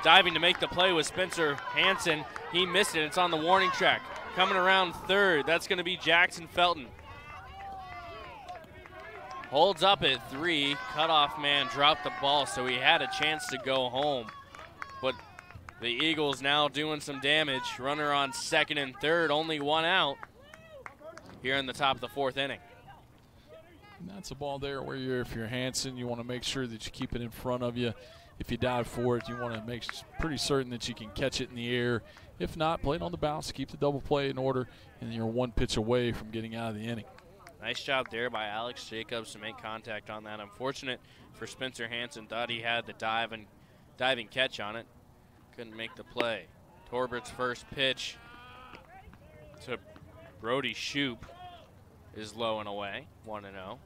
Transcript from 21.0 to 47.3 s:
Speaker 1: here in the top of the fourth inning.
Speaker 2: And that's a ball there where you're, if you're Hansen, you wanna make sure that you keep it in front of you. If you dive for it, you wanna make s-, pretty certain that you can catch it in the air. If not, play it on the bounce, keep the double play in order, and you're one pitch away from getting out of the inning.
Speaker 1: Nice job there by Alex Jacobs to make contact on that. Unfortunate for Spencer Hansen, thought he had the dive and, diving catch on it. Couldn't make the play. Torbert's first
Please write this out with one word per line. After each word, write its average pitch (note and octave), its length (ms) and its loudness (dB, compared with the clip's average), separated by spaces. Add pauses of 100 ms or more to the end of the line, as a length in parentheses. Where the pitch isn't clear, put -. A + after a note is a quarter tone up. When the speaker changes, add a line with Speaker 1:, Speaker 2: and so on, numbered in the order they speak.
Speaker 1:
here C3 140 0
in C3+ 100 0
the B2+ 60 -6
top C3+ 240 2
of A2+ 40 -10
the B2 60 -6
fourth C3 300 -2
inning. C3+ 240 -4 (1400)
Speaker 2:
And - 100 -12
that's F#2+ 220 -12
a C3 40 -10
ball C#3 240 -6
there C#3 240 -6
where C3+ 140 -6
you're, C3 240 0
if A#2+ 140 -6
you're A2+ 120 -4
Hansen, B2+ 520 -4
you B2 80 -6
wanna A#2+ 180 -4
make B2 180 -6
sure C3 240 -2
that A2+ 200 -8
you - 40 -8
keep - 240 -6
it A#2+ 60 -2
in A#2+ 80 -6
front B2 340 -2
of A#2+ 140 -2
you. A#2+ 160 0 (460)
If - 120 -8
you A#2+ 60 0
dive B2 300 0
for A#2+ 320 0
it, - 100 -6
you A#2+ 80 -6
wanna A#2 300 -6
make A#2 200 -8
s-, - 180 -10 (140)
pretty D#3 200 -2
certain C3+ 320 2
that A#2+ 180 -6
you A#2+ 60 -4
can A2 160 -12
catch C3 320 -2
it B2 80 -6
in B2 40 -16
the A#2+ 220 -2
air. A#2+ 260 2 (360)
If - 180 -4
not, D#3+ 240 2
play C#3+ 160 2
it F3 60 -4
on F3 100 -4
the E3 60 -6
bounce, D3+ 340 -2
keep C#3 180 -6
the D#3 60 -12
double C#3+ 240 2
play C#3 300 2
in C3 80 -4
order, C3 300 0 (340)
and A#2 100 -6
you're A2+ 140 -2
one A#2+ 260 0
pitch - 240 0
away A#2+ 360 4
from A2 180 -8
getting A2+ 260 -6
out A2+ 140 -4
of G#2+ 60 -6
the G#2 40 -8
inning. A2+ 240 -6 (560)
Speaker 1:
Nice A#2 220 -4
job C3 280 0
there A#2+ 200 -2
by G#2+ 160 -4
Alex A2+ 420 -6
Jacobs A2+ 440 -6
to A2 60 -14
make A2 200 -10
contact A2 500 -8
on G#2+ 160 -10
that. G#2+ 160 -10
Unfortunate B2+ 580 -6 (360)
for A2+ 120 -10
Spencer B2 400 -8
Hansen, A#2+ 400 -8
thought A#2 220 -4
he A#2 140 -4
had A#2 240 0
the G#2+ 80 -10
dive A2+ 380 -2
and, A2 120 -12 (540)
diving B2 300 0
catch C3 320 -2
on G#2 160 -6
it. A#2 100 -10 (720)
Couldn't A2+ 180 -14
make A2+ 180 -8
the G#2 100 -16
play. A2+ 420 -4 (440)
Torbert's B2 380 -4
first B2 440 -6